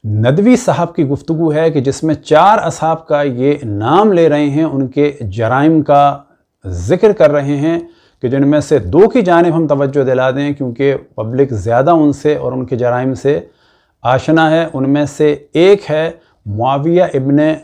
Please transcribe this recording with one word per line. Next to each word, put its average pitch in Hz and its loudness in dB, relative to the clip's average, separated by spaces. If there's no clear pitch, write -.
नदवी 135 2
साहब 170 -2
की 170 0
गुफ्तगू 156 -2
है 160 0
कि 147 -2
जिसमें 151 -2
चार 175 2
असहाब 156 -4
का 147 0
ये 135 -2
नाम 131 0
ले 165 2
रहे 147 0
हैं, 156 0
उनके 143 -2
जराइम 123 0
का 143 2
जिक्र 113 0
कर 151 2
रहे 143 -2
हैं 165 -2
कि 123 -2
जिनमें 139 2
से 143 0
दो 139 4
की 247 2
जानिब 175 2
हम 160 0
तवज्जो 139 0
दिला 127 0
दें 143 -4
क्योंकि 135 -2
पब्लिक 123 -2
ज़्यादा 117 0
उनसे 147 0
और 131 -6
उनके 127 -6
जराइम 123 -2
से 139 -4
आशना 156 2
है। 165 0
उनमें 139 -2
से 151 0
एक 190 4
है 156 -6
मुआविया 139 0
इब्ने 143 0